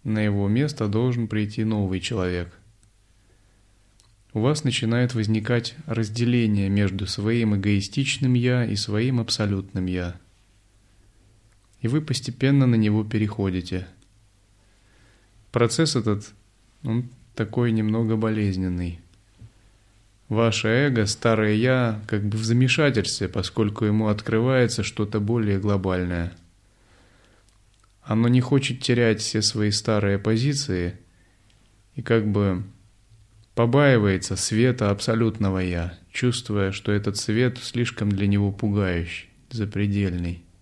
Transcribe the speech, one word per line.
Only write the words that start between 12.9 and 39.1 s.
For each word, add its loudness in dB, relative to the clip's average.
переходите. -2
Процесс 2
этот, -2
он -4
такой 0
немного 2
болезненный. -2
Ваше 0
эго, 2
старое 2
«я», 0
как -2
бы -2
в -4
замешательстве, 2
поскольку -2
ему 2
открывается 0
что-то -2
более 0
глобальное. -2
Оно 2
не 6
хочет 0
терять 2
все -2
свои 0
старые 0
позиции -2
и -10
как 2
бы 0
побаивается 4
света 0
абсолютного 0
«я», -4
чувствуя, -2
что -4
этот -2
свет 0
слишком -4
для 0
него 2
пугающий, -2